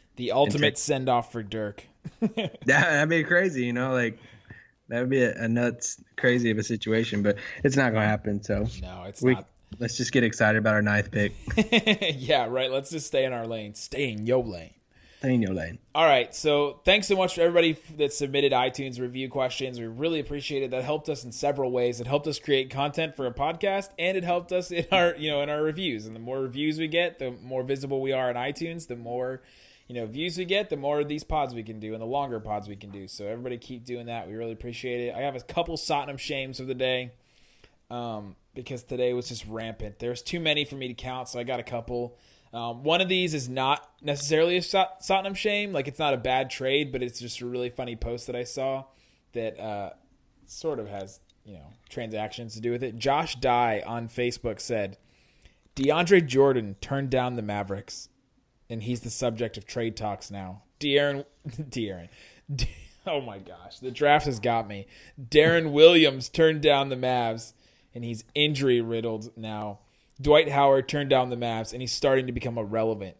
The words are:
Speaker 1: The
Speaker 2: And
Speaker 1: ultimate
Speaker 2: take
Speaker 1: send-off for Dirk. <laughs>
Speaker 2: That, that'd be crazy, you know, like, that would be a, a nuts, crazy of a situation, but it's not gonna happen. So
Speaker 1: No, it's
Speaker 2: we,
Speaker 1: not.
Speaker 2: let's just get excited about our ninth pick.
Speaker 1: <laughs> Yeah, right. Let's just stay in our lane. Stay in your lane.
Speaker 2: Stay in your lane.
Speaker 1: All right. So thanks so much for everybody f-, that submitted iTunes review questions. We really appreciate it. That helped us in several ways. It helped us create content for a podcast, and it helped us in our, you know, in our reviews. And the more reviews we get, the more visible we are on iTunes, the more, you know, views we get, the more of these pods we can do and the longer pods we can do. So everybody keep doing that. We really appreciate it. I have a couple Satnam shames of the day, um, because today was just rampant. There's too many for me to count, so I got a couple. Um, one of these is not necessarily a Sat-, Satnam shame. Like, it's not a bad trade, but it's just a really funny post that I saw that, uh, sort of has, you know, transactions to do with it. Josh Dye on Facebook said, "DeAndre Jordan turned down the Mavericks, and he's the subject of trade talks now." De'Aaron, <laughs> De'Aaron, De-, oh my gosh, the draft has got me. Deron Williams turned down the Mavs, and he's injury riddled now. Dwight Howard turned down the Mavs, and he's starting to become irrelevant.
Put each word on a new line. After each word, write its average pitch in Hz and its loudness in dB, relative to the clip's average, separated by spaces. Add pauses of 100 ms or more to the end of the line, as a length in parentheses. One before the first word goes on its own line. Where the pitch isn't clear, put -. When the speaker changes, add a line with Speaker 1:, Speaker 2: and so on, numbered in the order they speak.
(180)
Speaker 1:
The 123 -4
Speaker 2:
And 110 0
Speaker 1:
ultimate 147 4
Speaker 2:
take - -4
Speaker 1:
send-off 131 2
for 117 -6
Dirk. 104 -6 (380)
<laughs> - -
Speaker 2:
That, - -2
that'd 151 4
be 165 4
crazy, 175 2
you 120 0
know, 127 0
like, 117 0 (720)
that 120 -2
would 127 0
be 135 6
a, 117 4
a 117 0
nuts, 117 0 (160)
crazy 123 4
of 107 0
a 107 0
situation, 110 0
but 101 4 (260)
it's 135 4
not 127 4
gonna 107 4
happen. 104 0
So 104 0 (140)
Speaker 1:
No, - -10
it's - -12
Speaker 2:
we, 127 6
Speaker 1:
not. - -6 (320)
Speaker 2:
let's 117 -6
just 123 -4
get 127 4
excited 110 4
about 107 4
our 107 4
ninth 104 0
pick. 104 0 (220)
Speaker 1:
<laughs> 214 2
Yeah, 127 2
right. 127 -2
Let's 135 -4
just 156 -6
stay 135 2
in 131 -2
our 117 -4
lane. 107 -8
Stay 135 -4
in 107 -6
your 123 4
lane. 87 -10 (460)
Speaker 2:
Stay 131 2
in 120 4
your 95 0
lane. 82 -6 (160)
Speaker 1:
All 160 6
right. 135 6
So 147 0
thanks 196 4
so 202 2
much 185 2
for 170 0
everybody 170 6
f-, 156 -10
that 143 0
submitted 143 2
iTunes 127 -2
review 127 -6
questions. 127 -4
We 113 -8
really 151 -2
appreciate 143 -4
it. 131 -2
That 127 -2
helped 143 -2
us 147 -4
in 123 -12
several 135 0
ways. 123 2
It 120 -8
helped 147 0
us 147 -2
create 135 0
content 143 -2
for 135 -4
a 123 -2
podcast, 170 -2
and 180 0
it 185 -2
helped 175 -2
us 180 -2
in 170 -2
our, 175 4
you 151 -2
know, 143 2
in 143 -2
our 151 0
reviews. 151 -2
And 110 -14
the 113 -14
more 127 -6
reviews 143 -2
we 160 -2
get, 170 0
the 127 -6
more 127 -6
visible 135 -4
we 135 -2
are 131 0
on 123 -2
iTunes, 160 -6
the 123 -10
more, 127 -6 (460)
you 123 -12
know, 117 -6
views 156 -6
we 180 -4
get, 196 0
the 151 -2
more 143 0
of 147 0
these 151 -6
pods 143 -2
we 113 -8
can 107 -12
do 107 -8
and 110 -8
the 113 -8
longer 131 -4
pods 104 -6
we 101 -12
can 101 -16
do. 98 -12
So - -12
everybody 120 -8
keep 120 -14
doing 120 -10
that. 117 -8
We 104 -12
really 113 -6
appreciate 120 -6
it. - -6
I 123 -6
have 139 -2
a 123 -10
couple 170 -4
Satnam 139 -4
shames 135 -6
of 131 -10
the 131 -4
day, 127 -2 (760)
um, 113 -8 (180)
because 127 -12
today 123 0
was 120 -4
just 113 -8
rampant. 110 -8
There's 120 -6
too - -4
many 151 2
for - -10
me 135 -6
to 123 -8
count, 127 -8
so 120 -8
I 120 -4
got 123 -4
a 117 -6
couple. 120 -6 (360)
Um, 117 -8
one 165 4
of 185 0
these 180 2
is 127 -4
not 131 0 (160)
necessarily 151 2
a 180 0
Sat-, 185 0
Satnam 196 0
shame. 208 -2
Like, 143 -2
it's 135 -8
not 147 2
a 127 2
bad 131 0
trade, 135 0
but 127 -4
it's 120 -6
just 120 -10
a 123 -6
really 123 -4
funny 120 -8
post 120 -6
that 123 -6
I 123 -4
saw 135 -4 (480)
that, 110 -6
uh, 101 -8 (560)
sort 147 -6
of 104 -8
has, 98 -12 (240)
you 104 -20
know, 78 -20 (160)
transactions 110 -8
to 110 -12
do 120 0
with 120 -2
it. 117 -6
Josh 143 0
Dye 120 2
on 117 -6
Facebook 120 -4
said, 101 -4 (800)
"DeAndre 165 6
Jordan 127 4
turned 139 -4
down 123 0
the 117 -4
Mavericks, 101 -6 (600)
and 113 -8
he's 120 -4
the 117 -8
subject 113 -2
of 98 -14
trade 113 -4
talks 104 -8
now." 98 -12 (180)
De'Aaron, 143 2 (100)
<laughs> - -18
De'Aaron, 107 -8 (480)
De-, - -2 (360)
oh 156 -2
my 110 -8
gosh, 87 -20
the 127 -8
draft 147 6
has 123 -2
got 117 2
me. 98 -12 (340)
Deron 156 6
Williams 151 8
turned 160 4
down 139 6
the 135 -4
Mavs, 123 0 (420)
and 120 -10
he's 113 -8 (100)
injury 143 4
riddled 113 -4
now. 107 -8 (420)
Dwight 147 8
Howard 139 6
turned 143 -2
down 127 4
the 123 -6
Mavs, 117 -4
and 123 -10
he's 120 -6
starting 131 4
to 127 -2
become 120 -4
irrelevant. 107 -2